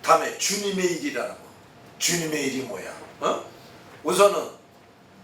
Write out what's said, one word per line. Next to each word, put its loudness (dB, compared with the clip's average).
다음에 4
주님의 0
일이라는 -4
거. -14
주님의 0
일이 -2
뭐야? -10
어? 0
우선은 4